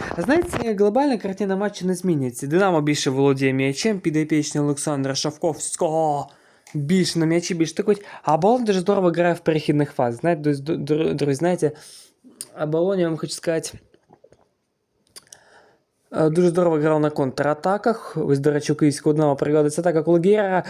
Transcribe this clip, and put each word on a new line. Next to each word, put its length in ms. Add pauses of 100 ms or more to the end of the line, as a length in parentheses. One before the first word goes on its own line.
(180)
Знаєте, 560
глобальна 440
картина 380
матчу 320
не 80
змінюється. 520
Динамо 340
більше 280
володіє 440
м'ячем, 460
підопічний 640
Олександра 520
Шавковського 1120 (440)
більше 460
на 60
м'ячі, 280
більше 200
атакують. 320 (180)
А 120
Оболонь 280
дуже 160
здорово 300
грає 240
в 60
перехідних 520
фазах. 300
Знаєте, 200
друзі, 220
ду-, 140
дру-, 360
друзі, 220
знаєте, 360 (920)
Оболонь, 380
я 100
вам 80
хочу 160
сказати, 380 (2500)
е, 180
дуже 200
здорово 280
грав 220
на 100
контратаках. 1080
Ось, 220
до 120
речі, 220
у 20
київського 380
Динамо 220
проводиться 460
атака, 220
коли 160
Геррера 500